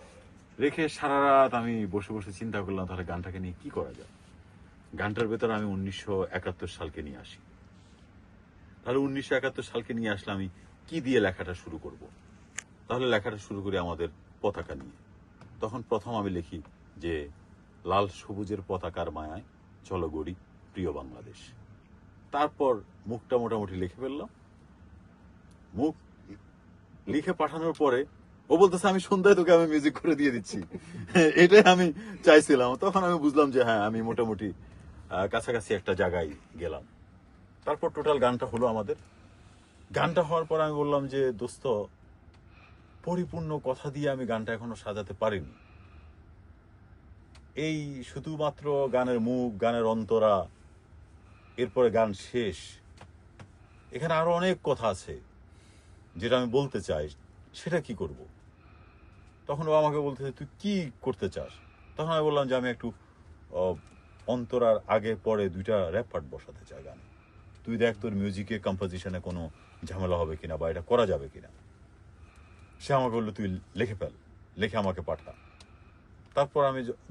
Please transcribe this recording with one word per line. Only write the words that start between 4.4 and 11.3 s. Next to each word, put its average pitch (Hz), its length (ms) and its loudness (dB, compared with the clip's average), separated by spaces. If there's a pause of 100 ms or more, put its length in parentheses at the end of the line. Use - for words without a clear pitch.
গানটার 107 300 -2
ভেতরে 113 260 0
আমি 107 100 -2
উনিশশো 98 640 -4
একাত্তর 90 400 -8
সালকে 82 360 -10
নিয়ে 71 160 -12
আসি। - 200 -20 (1500)
তাহলে 127 140 0
উনিশশো 139 360 -2
একাত্তর 131 280 -2
সালকে 117 320 -6
নিয়ে 113 160 -2
আসলে 101 220 -4
আমি 95 160 -4 (380)
কি 160 140 -6
দিয়ে 127 200 4
লেখাটা 90 340 -2